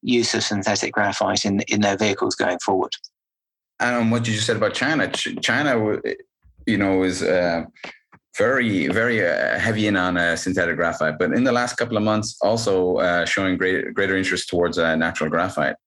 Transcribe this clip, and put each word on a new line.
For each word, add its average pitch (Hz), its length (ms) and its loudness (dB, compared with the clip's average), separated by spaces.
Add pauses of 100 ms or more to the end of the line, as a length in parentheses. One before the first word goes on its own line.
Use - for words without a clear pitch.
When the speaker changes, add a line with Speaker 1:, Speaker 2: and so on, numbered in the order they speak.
Speaker 1:
use 120 320 2
of 113 100 0
synthetic 101 500 -2
graphite 101 520 0
in, 101 220 2
in 107 140 0
their 101 140 4
vehicles 98 380 0
going 90 320 0
forward. 95 280 0 (840)
Speaker 2:
And 120 300 0
what 117 180 2
you 113 60 0
just 107 140 -2
said 117 80 2
about 104 180 0
China, 131 380 0
Ch-, - 320 -6
China, 131 300 2
w-, 107 280 0 (640)
you 107 140 2
know, 95 240 2
is, 90 180 0
uh, 87 440 0 (720)
very, 110 520 2
very, 113 360 0
uh, 71 360 0
heavy 110 260 0
in 101 100 2
on, 90 220 0
uh, 85 180 2
synthetic 87 400 -2
graphite, 78 440 -2
but 76 140 0
in 120 100 2
the 127 80 2
last 120 260 -2
couple 120 200 -2
of 104 40 0
months, 107 400 0
also, 98 560 2
uh, 87 280 2
showing 95 300 0
great, 92 380 0
greater 95 240 0
interest - 320 -2
towards, 87 300 0
uh, 82 160 2
natural 80 340 -2
graphite 80 460 0 (120)